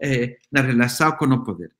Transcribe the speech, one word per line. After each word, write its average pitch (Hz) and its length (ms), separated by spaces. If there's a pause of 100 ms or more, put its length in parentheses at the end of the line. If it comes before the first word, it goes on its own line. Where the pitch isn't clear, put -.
eh, 123 360 (140)
na 139 100
relação 131 520
com 156 120
o 131 180
poder. 85 360